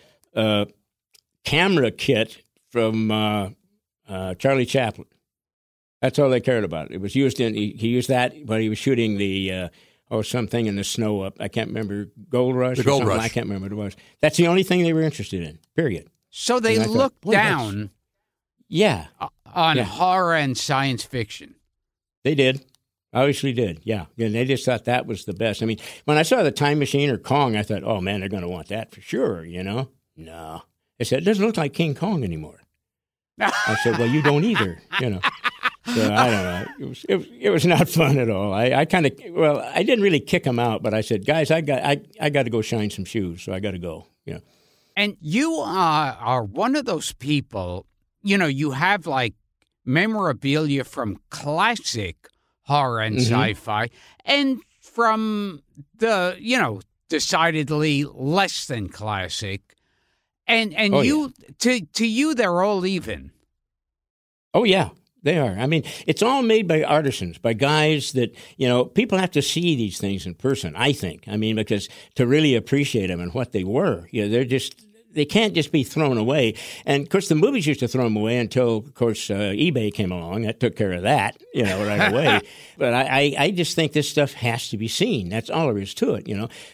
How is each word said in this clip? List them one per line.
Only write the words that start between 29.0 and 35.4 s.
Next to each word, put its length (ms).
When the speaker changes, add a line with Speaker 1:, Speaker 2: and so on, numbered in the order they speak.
Speaker 1:
sure," 420
you 200
know? 260
No. 460
They 60
said, 180
"It 20
doesn't 180
look 140
like 160
King 220
Kong 280
anymore." 380
I 440
said, 140
"Well, 100
you 140
don't 220
either," 360
you 100
know. 120